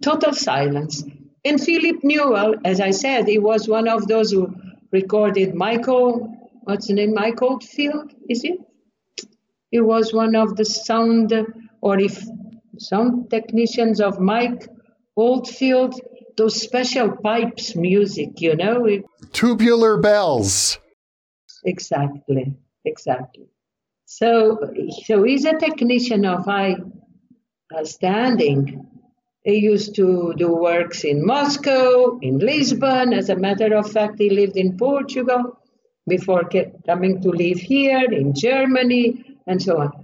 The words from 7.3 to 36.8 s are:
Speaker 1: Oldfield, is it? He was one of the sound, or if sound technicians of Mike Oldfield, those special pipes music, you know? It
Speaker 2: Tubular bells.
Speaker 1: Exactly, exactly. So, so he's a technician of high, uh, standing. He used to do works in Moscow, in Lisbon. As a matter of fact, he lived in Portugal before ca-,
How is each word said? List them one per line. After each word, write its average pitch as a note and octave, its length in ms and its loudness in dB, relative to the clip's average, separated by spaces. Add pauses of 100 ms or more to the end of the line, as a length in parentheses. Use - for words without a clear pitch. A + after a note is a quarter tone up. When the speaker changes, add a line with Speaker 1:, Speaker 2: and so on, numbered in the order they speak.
Speaker 1:
Oldfield, D4 680 -4 (160)
is A#3 160 -4
it? F4 140 -4 (1120)
He A#3 80 2
was A3 340 2
one A3+ 220 2
of A3 220 0
the G#3+ 80 0
sound, A3+ 680 0 (480)
or G3 180 0
if G3 280 -2 (520)
sound A#3+ 520 -2
technicians A3+ 720 0
of G3 180 0
Mike A#3+ 480 -2 (480)
Oldfield, B3+ 840 0 (380)
those A3 260 0
special B3 540 -2
pipes A3+ 580 -4
music, F3+ 680 0
you D#3+ 160 2
know? A3+ 280 0
It G3+ 200 0 (260)
Speaker 2:
Tubular A3+ 680 4
bells. E3 800 2 (840)
Speaker 1:
Exactly, C#3 880 -4 (300)
exactly. C3 640 -8 (600)
So, A3 540 2 (460)
so G3+ 180 4
he's C4+ 220 2
a D#4+ 120 2
technician A#3+ 680 0
of F3+ 180 -2
high, G3 320 0 (1000)
uh, D#3 120 -4
standing. F#3 1000 0 (580)
He G#3 160 2
used G#3 360 2
to F3+ 400 2
do E3+ 180 0
works E3+ 520 0
in D3 200 0
Moscow, C4 960 2
in C3 200 -2
Lisbon. B3+ 760 0
As F#3+ 160 -2
a F3+ 80 0
matter G3+ 360 0
of G#3 160 0
fact, G#3+ 300 -2
he G3+ 100 2
lived G3 280 0
in F#3 200 0
Portugal B3 800 -2 (520)
before F3+ 340 0
ca-, F3+ 300 -2 (120)